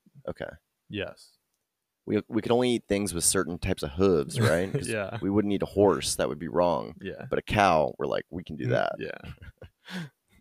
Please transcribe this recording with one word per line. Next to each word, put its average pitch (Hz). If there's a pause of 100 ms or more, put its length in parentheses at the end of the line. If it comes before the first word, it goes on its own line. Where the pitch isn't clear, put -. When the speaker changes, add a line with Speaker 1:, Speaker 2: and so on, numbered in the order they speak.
(280)
Speaker 1:
Okay. - (400)
Speaker 2:
Yes. - (680)
Speaker 1:
We, 104
we 110
can 113
only 123
eat 113
things 101
with 85
certain 85
types 92
of 73
hooves, 82
Speaker 2:
<laughs> -
Speaker 1:
right? 95
'Cause -
Speaker 2:
Yeah. 107
Speaker 1:
we 98
wouldn't 101
eat 95
a -
horse. 95
That 80
would 73
be 80
wrong. 71
Speaker 2:
Yeah. 92
Speaker 1:
But -
a -
cow, 87
we're 71
like, 50
"We 87
can 80
do 62
Speaker 2:
Mm, 62
Speaker 1:
that." 50
Speaker 2:
yeah. -
Speaker 1:
<laughs> 135 (320)